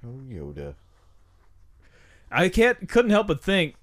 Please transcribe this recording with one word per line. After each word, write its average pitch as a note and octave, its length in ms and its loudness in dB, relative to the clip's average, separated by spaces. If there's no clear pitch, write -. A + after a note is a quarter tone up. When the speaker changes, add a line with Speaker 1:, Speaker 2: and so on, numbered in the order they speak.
Speaker 1:
Oh, B2 240 -16
Yoda. C#2+ 460 -12
Speaker 2:
I E3 200 2
can't, A3+ 380 2
couldn't A#3 240 4
help G#3 160 2
but D3+ 140 -2
think F#3 400 0